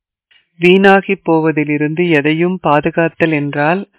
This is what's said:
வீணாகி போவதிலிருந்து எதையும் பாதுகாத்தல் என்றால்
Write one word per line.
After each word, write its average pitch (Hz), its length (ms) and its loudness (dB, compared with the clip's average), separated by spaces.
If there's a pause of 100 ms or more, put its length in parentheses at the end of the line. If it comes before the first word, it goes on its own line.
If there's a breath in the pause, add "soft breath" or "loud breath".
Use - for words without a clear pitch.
(600 soft breath)
வீணாகி 196 560 4
போவதிலிருந்து 156 920 -2
எதையும் 160 540 0
பாதுகாத்தல் 165 680 -2
என்றால் 147 500 -2 (180)